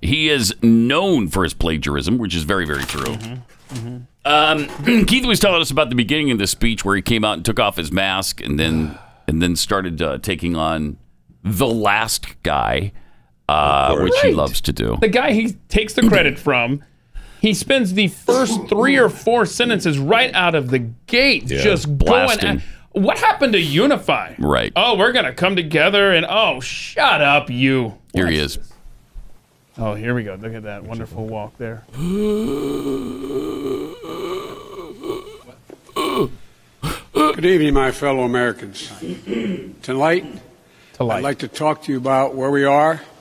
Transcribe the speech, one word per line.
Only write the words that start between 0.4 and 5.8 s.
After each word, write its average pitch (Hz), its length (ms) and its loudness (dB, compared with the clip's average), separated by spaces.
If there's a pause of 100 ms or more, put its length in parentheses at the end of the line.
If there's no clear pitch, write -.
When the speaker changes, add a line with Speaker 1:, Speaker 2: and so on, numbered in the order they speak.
Speaker 1:
known 120 680 2
for 90 160 0
his 76 80 -4
plagiarism, 78 640 -2
which 101 180 -4
is 82 80 -2
very, 87 220 0
very 73 180 -4
true. 67 220 -6 (100)
Speaker 2:
Mm-hmm. 113 180 -12 (400)
Mm-hmm. 120 240 -10 (280)
Speaker 1:
Um, 151 800 2
<clears throat> - 0 -
Keith 254 200 2
was 226 140 2
telling 180 220 4
us 151 100 -2
about 143 160 2